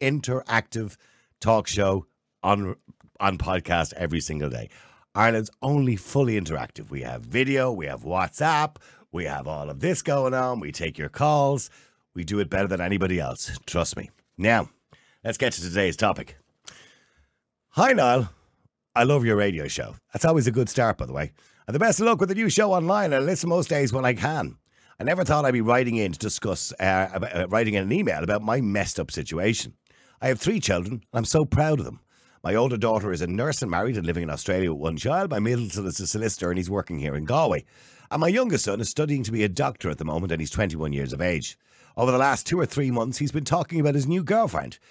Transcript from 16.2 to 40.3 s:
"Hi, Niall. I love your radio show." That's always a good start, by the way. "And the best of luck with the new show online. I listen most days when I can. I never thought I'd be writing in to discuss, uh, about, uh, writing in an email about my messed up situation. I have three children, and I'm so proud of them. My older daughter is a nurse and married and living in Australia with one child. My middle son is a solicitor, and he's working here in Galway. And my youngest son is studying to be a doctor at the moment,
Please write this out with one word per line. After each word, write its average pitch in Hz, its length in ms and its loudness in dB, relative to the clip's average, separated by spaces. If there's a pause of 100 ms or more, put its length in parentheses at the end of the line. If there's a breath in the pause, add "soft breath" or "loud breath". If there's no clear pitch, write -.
"Hi, 247 220 4
Niall. 127 380 4 (640)
I 120 80 6
love 131 220 4
your 113 100 4
radio 98 320 2
show." 57 300 -8 (160)
That's - 120 -2
always 160 220 6
a 123 60 2
good 117 160 2
start, 117 280 2
by - 100 -6
the 64 60 -10
way. 71 200 -4 (340 soft breath)
"And 110 80 -4
the 147 60 2
best 220 180 4
of 214 80 2
luck 233 140 4
with 196 80 2
the 190 80 -2
new 220 120 2
show 208 240 4
online. 180 400 2
I 262 60 4
listen 170 300 0
most 175 200 2
days 143 240 0
when 131 120 0
I 123 100 4
can. 131 440 -4 (420 soft breath)
I - 20 -10
never 170 220 2
thought 151 200 4
I'd 135 60 4
be 123 100 2
writing 120 360 4
in 101 160 0
to 78 60 -10
discuss, - 600 -4
uh, 95 340 2
about, 90 240 -4
uh, 90 120 -2
writing 107 260 2
in 98 80 2
an 98 100 0
email 92 300 0
about 104 200 0
my 113 180 0
messed 101 400 -2
up 76 100 -6
situation. 92 640 -4 (480 soft breath)
I 127 60 -2
have 127 120 0
three 202 200 0
children, 95 340 -2
and 110 80 -10 (100)
I'm 113 120 0
so 156 200 2
proud 151 360 2
of 76 40 -4
them. 58 140 -12 (460 soft breath)
My 92 100 0
older 123 220 2
daughter 107 340 0
is 87 120 -2
a 90 40 -2
nurse 101 340 -2
and - 120 -4
married 107 240 0
and 87 100 -4
living 85 160 0
in 80 80 -6
Australia 92 420 0
with 73 80 -6
one 78 180 -2
child. 165 340 -2
My 107 80 -2
middle 120 280 0
son 95 180 -6
is 87 120 -6
a 95 80 -6
solicitor, 107 440 -2
and 90 80 -2
he's 90 120 -2
working 90 300 -4
here 71 160 -4
in 76 80 -4
Galway. 131 400 0 (480 soft breath)
And 151 80 0
my 160 80 2
youngest 214 380 2
son 107 140 -2
is 110 80 -4
studying 147 360 0
to 107 80 -4
be 113 100 2
a 104 60 4
doctor 92 420 -2
at 71 80 -4
the 80 60 -6
moment, 82 260 -2